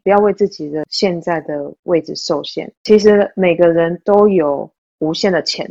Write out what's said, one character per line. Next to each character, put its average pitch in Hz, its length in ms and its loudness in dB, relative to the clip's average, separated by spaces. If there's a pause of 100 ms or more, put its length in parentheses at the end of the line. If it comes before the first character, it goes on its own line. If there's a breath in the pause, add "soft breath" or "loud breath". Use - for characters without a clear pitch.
不 - 40 -2
要 202 100 4
为 208 140 2
自 196 160 -2
己 151 220 -10
的 151 180 -6
现 180 320 -4
在 165 200 -4
的 147 280 -8 (140)
位 170 180 0
置 151 140 -10
受 147 300 -4
限。 - 280 -12 (120)
其 214 120 4
实 202 380 4
每 180 220 2
个 170 160 4
人 170 320 0
都 208 240 4
有 156 420 -2 (300)
无 156 120 -2
限 185 200 -2
的 160 100 0
潜 - 280 -8